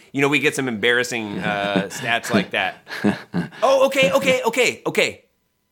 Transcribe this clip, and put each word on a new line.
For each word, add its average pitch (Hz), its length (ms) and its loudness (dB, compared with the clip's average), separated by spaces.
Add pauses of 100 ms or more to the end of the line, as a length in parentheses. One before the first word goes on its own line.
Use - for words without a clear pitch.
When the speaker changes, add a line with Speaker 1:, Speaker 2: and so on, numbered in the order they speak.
(120)
Speaker 1:
You 139 100 -2
know, 139 60 4
we 143 120 2
get 139 160 0
some 135 120 -2
embarrassing, 113 720 0
uh, 101 480 0
Speaker 2:
<laughs> - 40 -14
Speaker 1:
stats 117 420 -2
like 107 180 0
that. 98 240 -2 (260)
Speaker 2:
<laughs> 101 180 0 (420)
Speaker 1:
Oh, 269 240 4
okay, 269 260 2
okay, 254 320 2
okay, 220 420 0
okay. 147 400 -2 (460)